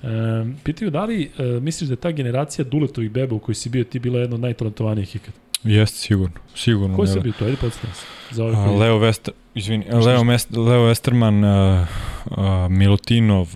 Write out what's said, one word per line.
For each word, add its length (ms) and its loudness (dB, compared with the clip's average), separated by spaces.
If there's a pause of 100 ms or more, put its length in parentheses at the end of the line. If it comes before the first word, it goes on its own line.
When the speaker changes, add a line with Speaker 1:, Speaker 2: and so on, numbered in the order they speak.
Speaker 1:
Em, 600 -4
pitaju 260 -4
da 140 -2
li, 340 -4
e, 40 -4
misliš 460 -4
da 40 -2
je 60 -4
ta 140 -4
generacija 520 -4
Duletovih 460 -2
beba 240 -2
u 40 -2
kojoj 160 -4
si 140 -8
bio 160 -2
ti 140 -8
bila 220 -2
jedna 140 -4
od 60 -4
najtalentovanijih 760 -4
ikad? 180 -14 (300)
Speaker 2:
Jeste, 340 4
sigurno, 360 0 (200)
sigurno, 420 0
Speaker 1:
Ko 60 2
je 40 4
Speaker 2:
da. 60 2
Speaker 1:
sve 80 0
bio 120 -4
tu? 120 -4
Ajde, 120 -2
podsjeti 300 -6
nas. 180 -12 (260)
Za 140 -4
ove 100 0
Speaker 2:
A, 100 2
Speaker 1:
koji 140 4
Speaker 2:
Leo 180 4
West-, 340 2 (240)
izvini, 300 -4
Speaker 1:
Ništa, 160 0
Speaker 2:
Leo 240 4
Speaker 1:
ništa. 0 -
Speaker 2:
Mest-, 360 0
Leo 240 4
Westerman, 600 2
a, 420 4 (400)
a, 420 0
Milutinov, 880 2